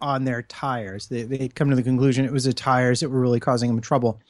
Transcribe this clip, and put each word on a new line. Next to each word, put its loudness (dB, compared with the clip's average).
on -2
their -2
tires. -8
They, -6
they'd -6
come 2
to 4
the 2
conclusion 2
it -4
was -2
the 2
tires 2
that -4
were 0
really 2
causing 0
them 0
trouble. 0